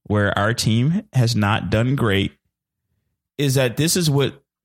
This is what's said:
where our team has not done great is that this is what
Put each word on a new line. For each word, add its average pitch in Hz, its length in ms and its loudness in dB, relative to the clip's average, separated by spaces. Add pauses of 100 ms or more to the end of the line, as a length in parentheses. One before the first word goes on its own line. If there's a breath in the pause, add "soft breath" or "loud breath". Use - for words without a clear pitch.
where 104 320 0
our 107 180 0
team 123 580 0
has 117 240 0
not 104 340 0
done 120 240 0
great 101 380 0 (1040)
is 139 160 0
that 127 220 0
this 160 200 0
is 165 140 0
what 139 320 0 (220)